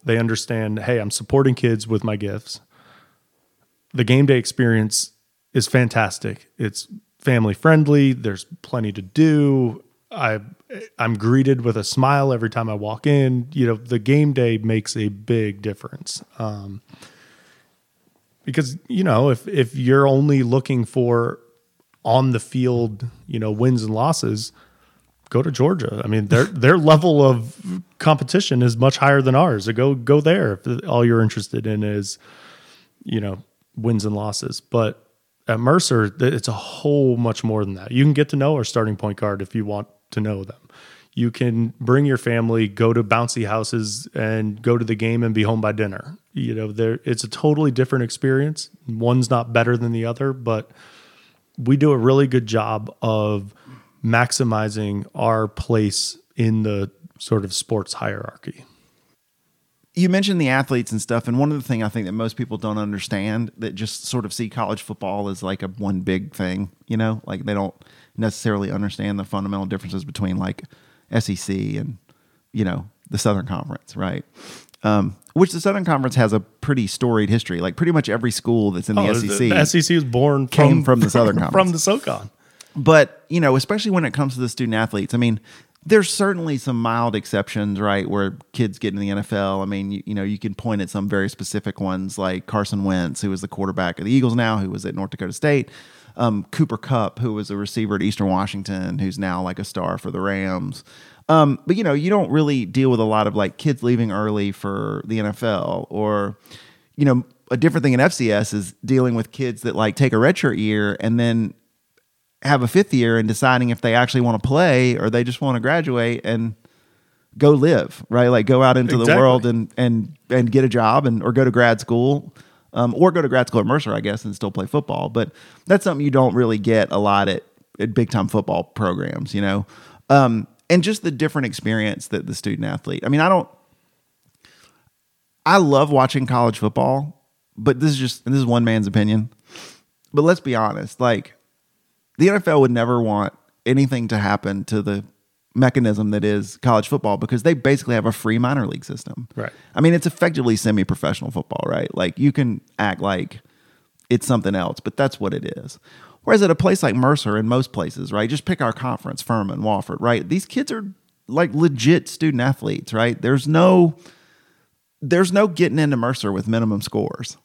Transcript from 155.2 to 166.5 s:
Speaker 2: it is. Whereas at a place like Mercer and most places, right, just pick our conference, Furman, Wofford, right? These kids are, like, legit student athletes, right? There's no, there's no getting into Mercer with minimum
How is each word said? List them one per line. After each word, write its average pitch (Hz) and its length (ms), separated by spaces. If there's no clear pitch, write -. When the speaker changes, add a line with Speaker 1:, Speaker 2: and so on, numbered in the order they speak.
Speaker 2:
it - 240
is. - 220
Whereas 202 200
at 175 80
a 160 40
place 185 280
like 113 120
Mercer 127 400
and 110 140
most 127 240
places, 90 400
right, 107 160
just 147 160
pick 180 160
our 117 120
conference, - 500
Furman, 98 380
Wofford, 101 380
right? 117 280
These 185 180
kids - 260
are, 220 140
like, 143 280
legit 151 520
student 147 340
athletes, 123 520
right? 113 260
There's 135 280
no, 175 480
there's 175 320
no 202 140
getting 160 320
into 147 180
Mercer 117 340
with 104 160
minimum 113 360